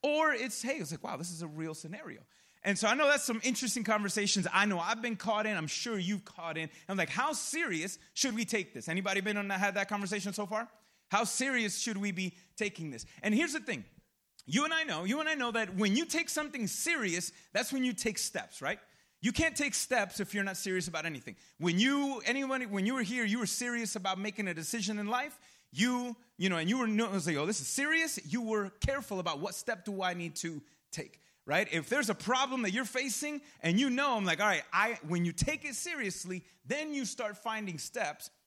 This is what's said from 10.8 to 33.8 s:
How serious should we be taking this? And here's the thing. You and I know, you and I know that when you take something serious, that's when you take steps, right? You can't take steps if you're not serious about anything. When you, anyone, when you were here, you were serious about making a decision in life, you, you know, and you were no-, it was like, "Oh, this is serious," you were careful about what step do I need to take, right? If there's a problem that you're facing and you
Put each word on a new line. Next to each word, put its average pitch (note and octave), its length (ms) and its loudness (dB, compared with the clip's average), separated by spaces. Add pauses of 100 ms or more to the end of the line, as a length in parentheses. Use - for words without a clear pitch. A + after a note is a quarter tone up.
How A3 140 4
serious B3 520 0
should A3 200 -2
we G3+ 160 -2
be F3+ 180 -2 (240)
taking G3+ 340 -4
this? A#2 160 -10 (160)
And G#3 140 4
here's D4+ 160 4
the D4+ 80 -2
thing. F#3 240 -4 (600)
You F#3 180 2
and D#4 100 0
I D#4+ 120 2
know, F3 180 -2
you A#3 160 2
and D#4 80 0
I D#4 60 2
know B3 180 0
that G#3+ 240 0
when G3+ 220 4
you E4 80 2
take E4 240 -2
something C#4+ 380 -4
serious, G#3+ 680 0 (180)
that's - 220 0
when C4 100 2
you B3+ 80 2
take G#3 260 -2
steps, - 440 -6
right? D#3 180 -2 (420)
You G#3+ 120 2
can't D#4+ 240 2
take C#4+ 160 0
steps G#3+ 480 0
if F3+ 120 -4
you're G3+ 120 0
not F#3+ 100 -4
serious F#3 320 -2
about D#3+ 180 -4
anything. C3 300 -8 (220)
When F3 220 4
you, C#4 460 4
anyone, C4 360 0 (100)
when G3 140 0
you A#3+ 80 2
were B3+ 100 2
here, A#3 220 0
you G#3+ 140 2
were A3 60 2
serious A#3+ 520 -2
about F#3+ 220 -2
making G#3 280 -2
a F3 60 -2
decision G#3 460 -2
in G3+ 80 -2
life, B3+ 300 -2 (360)
you, B3 420 0 (220)
you F#3+ 100 2
know, F#3 80 4
and E3 140 2
you B3 80 4
were B3 100 2
no-, G#3+ 200 4
it F#3+ 40 -2
was F3 160 0
like, D#3+ 80 2
"Oh, D3 100 2
this G#3 140 0
is C3+ 80 -6
serious," D#4 580 2
you G#3 160 -2
were G#3+ 280 0 (100)
careful C4+ 400 0
about D#3+ 220 -2
what F3+ 120 -4
step G#3+ 300 -6
do G3 180 -4
I F3+ 120 2
need E3+ 240 -6
to E3 240 -4 (320)
take, - 260 -10 (260)
right? E3+ 260 2
If D#3+ 180 -2
there's A#3+ 200 2
a G3+ 60 2
problem B3+ 460 2
that G3 100 0
you're A#3 140 0
facing C#4 560 -4 (200)
and E3+ 160 4
you C4+ 120 6